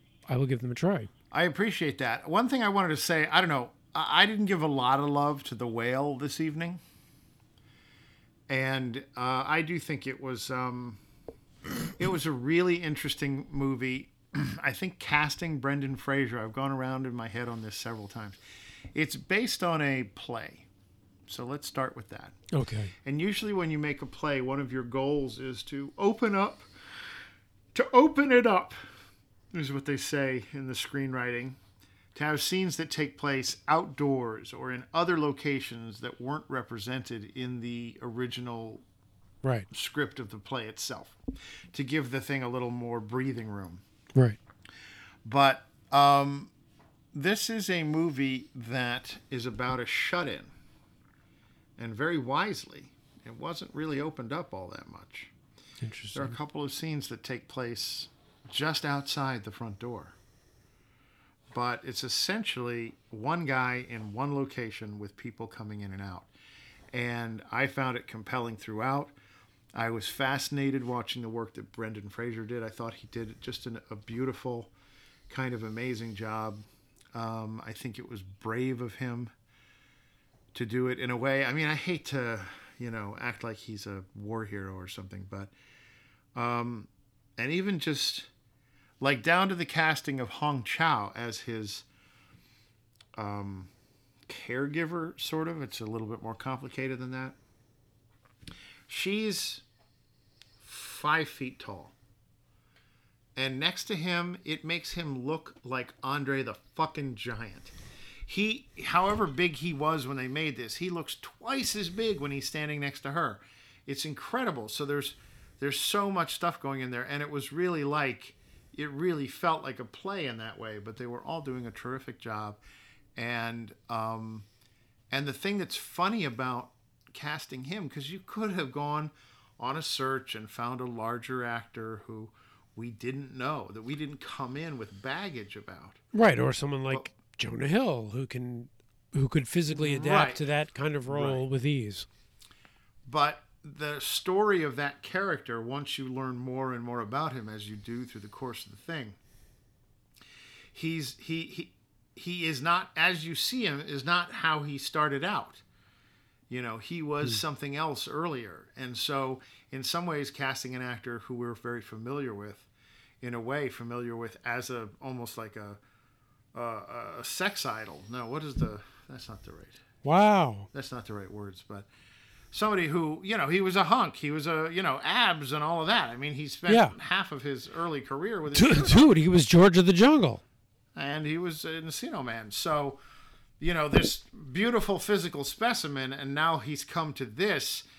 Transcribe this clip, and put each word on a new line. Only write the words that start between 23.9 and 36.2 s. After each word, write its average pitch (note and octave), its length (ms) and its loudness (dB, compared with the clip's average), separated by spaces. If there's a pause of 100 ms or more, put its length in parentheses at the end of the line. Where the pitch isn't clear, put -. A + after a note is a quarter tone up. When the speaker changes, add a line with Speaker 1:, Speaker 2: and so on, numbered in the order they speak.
Speaker 2:
a C#3+ 40 -6
play, C#3+ 340 0
one C3+ 220 0
of B2+ 100 -4
your C3 120 -2
goals C3+ 560 0
is B2+ 240 -6
to C#3 340 -8
open G#3 360 4
up, G3 280 2 (1120)
to C4 180 4
open C#4 400 8
it A#3+ 160 10
up, F#3 260 4 (800)
is C#3+ 200 -2
what C#3 100 -4
they C#3+ 140 0
say C3+ 560 0
in C#3 140 -8
the B2+ 60 -4
screenwriting, C3 840 -2 (600)
to - 80 -2
have D3+ 180 2
scenes F#3 360 2
that D#3+ 120 -2
take - 280 -2
place C3+ 400 0 (100)
outdoors C3+ 840 2
or B2+ 180 -8
in B2 220 -6
other E3+ 260 4
locations C3+ 800 -2
that B2 220 -10